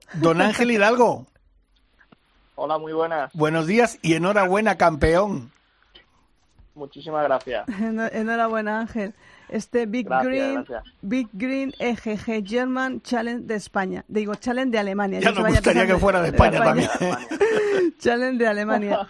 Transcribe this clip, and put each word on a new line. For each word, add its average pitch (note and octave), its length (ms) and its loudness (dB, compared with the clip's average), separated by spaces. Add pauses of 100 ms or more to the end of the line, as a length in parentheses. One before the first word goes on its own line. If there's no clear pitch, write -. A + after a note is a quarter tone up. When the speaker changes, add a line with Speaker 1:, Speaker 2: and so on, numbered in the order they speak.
(140)
Speaker 1:
Don E3 260 2
Ángel G#3+ 300 2
Hidalgo. G#3 600 2
Speaker 2:
<laughs> - 1200 -20
Hola, D3 240 -4
muy D#3 160 -8
buenas. D#3+ 400 -2
Speaker 1:
Buenos D#3 320 0
días A3+ 360 2
y E3 120 2
enhorabuena, F#3+ 640 2
campeón. E3 720 2 (1200)
Speaker 2:
Muchísimas D3+ 500 -6
gracias. B2+ 440 -2
Speaker 3:
<laughs> G3 120 -8
Eno-, A3+ 300 -4
enhorabuena, A3 720 -2
Ángel. A3 340 -6 (340)
Este A#3+ 360 -2
Big A3 220 -4
Speaker 2:
Gracias, C4 260 0
Speaker 3:
Green, C4+ 220 -2 (100)
Speaker 2:
gracias. A#3 180 -10 (200)
Speaker 3:
Big A3 320 -4
Green C4 440 -4
E A#3+ 160 -2
G G#3+ 220 -6
G A3 300 -6
German B3+ 560 -4
Challenge A#3 440 -4
de A3 100 -4
España. F#3 520 -4
Digo, G#3 280 -4
Challenge B3+ 340 -2
de A3+ 80 0
Alemania. G3 420 -2
Speaker 1:
Ya G3 100 4
Speaker 3:
No G3+ 60 -2
se - 40 0
Speaker 1:
nos - 40 2
Speaker 3:
vaya - 120 4
a - 40 4
Speaker 1:
gustaría F#3 220 4
Speaker 3:
pensar F#3 140 4
Speaker 1:
que E3+ 40 2
fuera F#3+ 220 4
de D#3 80 0
Speaker 3:
de C#3 60 -4
Speaker 1:
España D#3+ 220 6
Speaker 3:
España. - 300 4 (100)
Speaker 1:
también. G4+ 960 0
Speaker 3:
<laughs> - 40 -20
Challenge B3 400 0
de A#3 80 2
Alemania. G#3 640 0